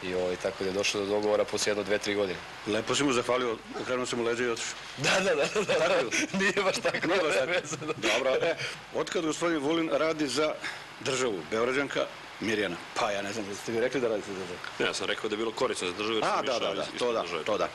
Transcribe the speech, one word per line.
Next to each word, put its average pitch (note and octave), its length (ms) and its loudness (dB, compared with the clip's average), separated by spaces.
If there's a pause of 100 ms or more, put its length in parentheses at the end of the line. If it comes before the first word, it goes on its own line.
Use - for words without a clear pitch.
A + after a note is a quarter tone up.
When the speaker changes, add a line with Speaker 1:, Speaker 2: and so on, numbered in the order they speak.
Speaker 1:
I, F#2 120 -4
ovaj, F2+ 200 0
tako F#2+ 280 -2
da F#2+ 60 0
je F#2 40 -2
došlo G2+ 260 0
do G2 60 0
dogovora G#2 400 4
posle G#2 260 -2
jedno G2+ 120 0
dve, G2 140 2
tri G#2 180 0
godine. F#2+ 240 0 (280)
Speaker 2:
Lepo G#2+ 280 0
si C3+ 80 2
mu C#3+ 100 4
zahvalio, A#2+ 440 2 (240)
okrenuo B2 240 -2
si B2+ 100 -4
mu A#2+ 80 0
leđa A#2 200 2
i A#2+ 60 2
otišao. - 240 -4 (240)
Speaker 1:
Da, D3 120 0 (100)
da, F#3 160 4
da, C#3+ 100 4
da, G#3 160 0
da. - 120 2
Speaker 2:
Tako E3+ 200 4
je. C#3+ 120 4 (280)
Speaker 1:
Nije G3 300 2
baš F#3+ 140 2
tako, E3+ 300 0
Speaker 2:
Nije F#3 120 4
baš D#3 160 2
Speaker 1:
nema C3 120 4
Speaker 2:
tako. E3 40 -2
Speaker 1:
veze, E3 260 -2
da. D#3 160 -4 (160)
Speaker 2:
Dobro, C3 220 2 (100)
e, E3 140 2 (400)
otkad D#3+ 300 0
gospodin E3 340 2
Vulin D#3+ 320 2
radi D3+ 360 2
za D3 260 2 (460)
državu, B2+ 400 0 (120)
Beograđanka C3 540 0 (340)
Mirjana? E3+ 360 0 (200)
Pa A2 160 0
ja G2+ 100 -2
ne G2+ 120 -4
znam, G2+ 160 -6
jeste G2+ 220 -6
vi A2+ 80 0
rekli B2+ 220 2
da A#2+ 60 2
radite G#2 200 0
za G2 120 -6
državu? F2+ 200 -8 (200)
Speaker 3:
Ne, C3+ 60 2
ja G2 80 0
sam F#2+ 140 -4
rekao G#2 220 -2
da G#2+ 40 0
je G#2 40 -2
bilo A2+ 140 0
korisno G#2+ 360 0
za F2 60 -2
državu, G#2+ 220 -2
jer G#2+ 80 2
Speaker 2:
A, G3 120 2
Speaker 3:
sam E3 100 0
Speaker 2:
da, C3+ 60 0
Speaker 3:
išao A#2 100 0
Speaker 2:
da, G2+ 140 0
da, F2+ 80 -2
Speaker 3:
iz, - 100 -4
iz - 60 -8
Speaker 2:
to A#2+ 140 2
da, A2 80 2
Speaker 3:
države. E2 220 -2
Speaker 2:
to G#2 140 2
da. E2+ 180 2